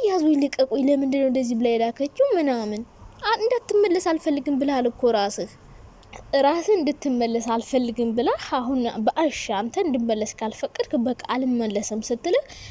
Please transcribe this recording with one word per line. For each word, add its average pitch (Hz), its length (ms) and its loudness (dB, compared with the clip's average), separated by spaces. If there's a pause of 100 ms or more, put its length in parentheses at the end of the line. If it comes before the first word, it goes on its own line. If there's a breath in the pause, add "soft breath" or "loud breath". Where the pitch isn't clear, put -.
«ያዙ 381 280 2
ይልቀቁኝ፣ 277 560 2
ለምንድን 277 360 2
ነው 269 80 2
እንደዚህ?» 247 280 0
ብላ 233 120 2
የላከችው 233 640 0
ምናምን። 233 500 0 (360)
አ-፣ 427 160 0
«እንዳትመለስ 415 720 2
አልፈልግም» 294 500 0
ብለሃል 269 300 0
እኮ 233 260 0
ራስህ። 202 380 -2 (880)
ራስህ 330 340 2
እንድትመለስ 247 720 0
አልፈልግም 233 640 0
ብላ 240 180 0 (220)
አሁን 262 280 0 (220)
በአሻ 294 420 0 (100)
አንተ 226 260 -2
እንድመለስ 233 540 0
ካልፈቀድክ - 680 -6
በቃ 240 300 -2
አልመለስም 226 720 -2
ስትልህ 339 420 -2 (280 loud breath)